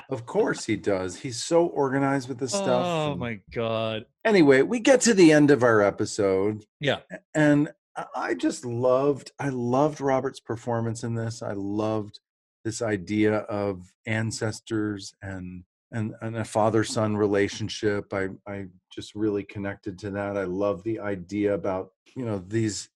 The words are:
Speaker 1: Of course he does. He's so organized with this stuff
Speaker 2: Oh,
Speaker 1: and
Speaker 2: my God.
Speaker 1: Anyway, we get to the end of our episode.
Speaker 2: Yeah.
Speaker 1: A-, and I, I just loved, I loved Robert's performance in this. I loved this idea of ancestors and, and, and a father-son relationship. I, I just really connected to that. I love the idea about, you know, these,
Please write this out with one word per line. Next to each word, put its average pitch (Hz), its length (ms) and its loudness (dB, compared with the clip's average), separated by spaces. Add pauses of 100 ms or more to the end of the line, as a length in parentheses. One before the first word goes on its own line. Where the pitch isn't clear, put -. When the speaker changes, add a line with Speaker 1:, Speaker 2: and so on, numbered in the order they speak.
(100)
Speaker 1:
Of 120 160 -6
course - 400 -2
he 107 100 0
does. 92 400 -2
He's 120 260 -10
so 170 240 4
organized 139 600 0
with 127 100 -8
this 127 140 -6
stuff 123 340 0
Speaker 2:
Oh, 156 260 -2
Speaker 1:
and 131 80 -8
Speaker 2:
my 117 200 -8 (120)
God. 113 520 -4 (200)
Speaker 1:
Anyway, 151 380 8
we 214 180 0
get 254 220 6
to 226 120 4
the 175 180 10
end 147 180 8
of 135 120 6
our 117 200 6
episode. 101 840 0 (160)
Speaker 2:
Yeah. 135 180 -2 (120)
Speaker 1:
A-, - 80 -12 (160)
and 147 380 4 (240)
I, 160 80 -8 (100)
I - 200 -4
just 262 320 -4
loved, 127 720 0
I 143 100 -4
loved 131 540 0
Robert's 135 380 -2
performance 117 640 -6
in 117 100 -4
this. 113 280 -6
I 113 100 -8
loved 104 680 -6 (460)
this 110 160 -6
idea 107 560 0
of 101 540 -6 (140)
ancestors 110 1160 -4
and, 90 420 -12 (260)
and, 110 300 -6
and 113 160 -8
a 110 80 -4
father-son 107 720 0
relationship. 101 960 0
I, 95 160 -4 (180)
I 98 200 -10 (260)
just - 220 -16
really 104 300 -2
connected 98 560 -10
to 104 120 -8
that. 101 240 -4
I 98 80 -2
love 95 380 -2
the 110 180 -6
idea 101 540 -2
about, 95 380 -4 (220)
you 127 120 -8
know, 101 200 -4
these, 107 500 -4